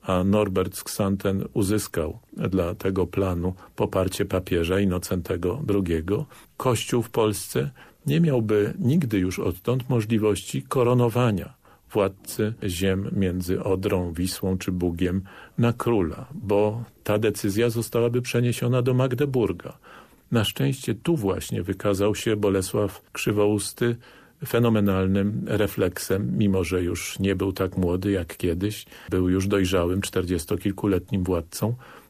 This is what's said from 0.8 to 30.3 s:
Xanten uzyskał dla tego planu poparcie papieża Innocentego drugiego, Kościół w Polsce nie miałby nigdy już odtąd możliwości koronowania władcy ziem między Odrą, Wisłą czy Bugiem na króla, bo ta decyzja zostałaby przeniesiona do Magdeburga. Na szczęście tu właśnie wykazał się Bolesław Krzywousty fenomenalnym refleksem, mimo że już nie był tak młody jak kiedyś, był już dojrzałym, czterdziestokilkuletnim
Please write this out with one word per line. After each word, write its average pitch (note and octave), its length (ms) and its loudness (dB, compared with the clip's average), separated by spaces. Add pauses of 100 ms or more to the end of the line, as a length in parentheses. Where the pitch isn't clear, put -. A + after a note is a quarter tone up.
Xanten G2 720 -2
uzyskał G2 640 -2 (180)
dla F2+ 380 0
tego F#2 320 0
planu F#2 480 -2 (220)
poparcie G2 480 0
papieża F2+ 560 0
Innocentego F2+ 840 -2
drugiego, F#2+ 640 0 (300)
Kościół A#2+ 460 0
w - 80 -8
Polsce A#2 600 0 (360)
nie D3 140 2
miałby A2 580 2
nigdy C3 400 2
już F#2 200 0
odtąd B2 520 -2
możliwości A2 720 0
koronowania A#2+ 920 2 (380)
władcy G#2+ 680 0
ziem F#2+ 500 0
między F2+ 520 0
Odrą, F#2+ 480 0
Wisłą F#2 460 -2
czy F#2 140 -4
Bugiem F2+ 500 0 (360)
na A#2 140 4
króla, G#2+ 600 0
bo G#2 500 0 (200)
ta G#2 140 0
decyzja G#2+ 520 0
zostałaby A#2 520 0
przeniesiona B2 600 0
do B2+ 120 2
Magdeburga. B2+ 840 0 (520)
Na A2+ 140 2
szczęście C3+ 500 -2
tu E3+ 220 0
właśnie G2 460 -2
wykazał G2+ 520 0
się A2 220 0
Bolesław G2+ 680 0 (100)
Krzywousty G#2+ 840 0 (500)
fenomenalnym G2+ 1000 2
refleksem, G2+ 920 -2
mimo F#2+ 260 2
że F2+ 180 0
już F2+ 360 -4
nie G2 180 0
był G2 160 -2
tak F#2+ 240 -2
młody F#2 340 0
jak F2+ 260 -2
kiedyś, F2+ 500 -2 (240)
był F#2 180 2
już F#2+ 180 2
dojrzałym, F#2 540 2
czterdziestokilkuletnim F#2 1200 -2